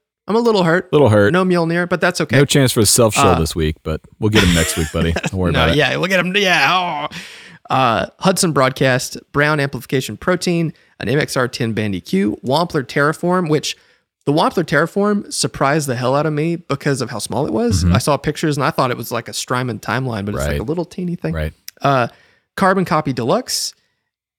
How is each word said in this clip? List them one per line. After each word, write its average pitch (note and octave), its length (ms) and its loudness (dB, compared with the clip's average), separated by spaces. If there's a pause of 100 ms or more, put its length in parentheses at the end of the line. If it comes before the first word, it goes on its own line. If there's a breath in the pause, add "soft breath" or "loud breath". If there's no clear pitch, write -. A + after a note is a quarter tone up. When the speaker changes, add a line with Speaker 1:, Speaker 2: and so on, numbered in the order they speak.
(280)
Speaker 1:
I'm G3+ 80 0
a A#3 40 2
little A3 240 4
hurt. E3+ 280 0
Speaker 2:
Little D3 160 6
hurt. G#2 240 6
Speaker 1:
No F#3 140 2
Mjolnir, F3 420 0
but F3 140 -2
that's F3+ 180 0
okay. D3+ 160 0
Speaker 2:
No C#3 80 6
chance C#3 300 2
for A#2+ 80 2
a G2+ 40 4
self A2+ 300 4
show C#3 140 2
Speaker 1:
Uh, B2 100 2
Speaker 2:
this D#2+ 160 -2
week, D#2 260 -2
but D#2 200 -6 (180)
we'll G#2+ 100 0
get G#2+ 140 4
him F2+ 100 4
next D#2+ 240 0
week, D#2+ 140 0
buddy. E2 220 0
Speaker 1:
<laughs> - 0 -
Speaker 2:
Don't - 220 -4
worry F2+ 180 0
Speaker 1:
No, - 100 2
Speaker 2:
about - 60 2
it. - 80 2
Speaker 1:
yeah, C3 180 2
we'll E3+ 140 -2
get F#3+ 100 2
him. F3+ 160 -2
Yeah. E3+ 760 0
Oh. - 60 -16 (580 loud breath)
Uh, A#2+ 340 2 (120)
Hudson F#3 320 0
Broadcast, C3+ 680 0 (140)
Brown D3 300 2
Amplification C3 560 -4
Protein, F3 560 -2 (260 soft breath)
an F#2 80 -6
M B2+ 100 0
X - 200 -2
R B2 100 2
ten A#2 240 -4
Band G#2+ 240 -2
E E2+ 60 -6
Q, - 440 -2
Wampler D#3 380 0
Terraform, D#3+ 680 -2
which - 280 -2 (480 soft breath)
the C#3+ 80 2
Wampler F3+ 320 2
Terraform G3+ 680 0
surprised C#3+ 560 0
the B2 80 -2
hell B2+ 180 0
out D3 120 2
of D#3 80 -2
me E3 240 -2
because C#3 440 -4
of A2+ 80 -4
how A#2 100 -8
small B2 280 -4
it D#4+ 60 -4
was. A3 320 0
Speaker 2:
Mm-hmm. F2 100 4
Speaker 1:
I C3 40 2
saw C#3+ 180 2
pictures D3+ 400 -4
and C3 80 0
I D3+ 60 0
thought C3 200 0
it A#2+ 60 -4
was B2 160 -8
like A#2 160 -6
a G#2 40 -12
Strymon B2 460 -4
Timeline, A2+ 460 -4
but G#2 100 -4
it's C2+ 80 -2
like D2 80 -2
Speaker 2:
Right. D2 80 -2
Speaker 1:
a - 40 -4
little D#3+ 220 -4
teeny F3 300 -8
thing. E3 180 -6
Speaker 2:
Right. - 200 -4 (280)
Speaker 1:
Uh, C3 280 2 (460 soft breath)
Carbon F#3+ 280 2
Copy D#3 300 -2
Deluxe, C#3 600 -4 (640)